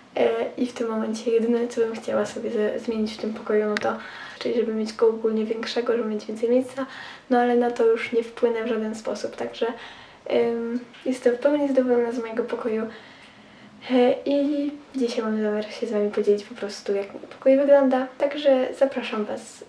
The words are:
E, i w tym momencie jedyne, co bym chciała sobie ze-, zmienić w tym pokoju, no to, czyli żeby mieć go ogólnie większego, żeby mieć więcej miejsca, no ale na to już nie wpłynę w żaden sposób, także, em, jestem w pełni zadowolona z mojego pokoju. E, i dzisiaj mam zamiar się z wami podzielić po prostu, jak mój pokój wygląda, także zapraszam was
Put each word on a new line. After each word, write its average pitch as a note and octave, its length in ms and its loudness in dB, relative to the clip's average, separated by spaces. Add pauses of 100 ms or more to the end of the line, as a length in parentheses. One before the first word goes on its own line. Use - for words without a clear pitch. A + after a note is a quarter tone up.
(160)
E, A#3+ 120 4 (280)
i B3+ 100 0
w - 60 -6
tym A3+ 180 -4
momencie A3 400 -2
jedyne, A#3 380 2
co A#3+ 120 -2
bym A3+ 140 0
chciała G#3+ 320 -2
sobie A3 240 -6
ze-, G#3+ 280 0
zmienić A3 360 -2
w - 20 -12
tym A3 180 -4
pokoju, G#3+ 340 0
no G#3 60 0
to, A3 220 -2 (420)
czyli A#3 160 -4
żeby A3 200 0
mieć A3 180 -2
go A#3 160 2
ogólnie A3 360 0
większego, A3+ 520 -2
żeby A3 120 -2
mieć G#3+ 180 -6
więcej A3 240 -2
miejsca, C4 360 0 (440)
no A#3+ 80 6
ale A#3+ 180 4
na A#3+ 140 4
to A#3+ 140 0
już A3+ 280 2
nie A3+ 100 2
wpłynę A3+ 420 -2
w - 20 -6
żaden A3 280 -2
sposób, - 420 -6
także, A#3+ 300 -4 (600)
em, A#3 540 0 (260)
jestem B3+ 300 2
w - 20 -6
pełni D4 300 2
zadowolona A#3+ 440 2
z B3+ 60 -6
mojego A3+ 260 -4
pokoju. A3 420 -4 (1040)
E, B3 240 6 (100)
i C#4+ 460 0 (260)
dzisiaj A#3 280 0
mam A3 180 0
zamiar G#3+ 280 0
się - 160 -8
z A3+ 60 -4
wami G#3 180 0
podzielić G#3 340 2
po A#3+ 100 -16
prostu, G3+ 400 -6
jak G3 180 -4
mój - 100 -14
pokój - 340 4
wygląda, C4+ 500 6 (120)
także C#4+ 500 4 (100)
zapraszam A#3 460 0
was - 440 -10